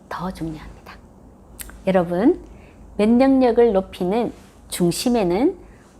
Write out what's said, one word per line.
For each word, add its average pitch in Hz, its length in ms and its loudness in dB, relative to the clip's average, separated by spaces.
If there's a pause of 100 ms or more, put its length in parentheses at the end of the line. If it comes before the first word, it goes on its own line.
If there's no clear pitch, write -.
더 180 240 -10
중요합니다. - 640 -14 (920)
여러분, 185 540 0 (560)
면역력을 240 760 4
높이는 190 600 -4 (340)
중심에는 208 880 0 (420)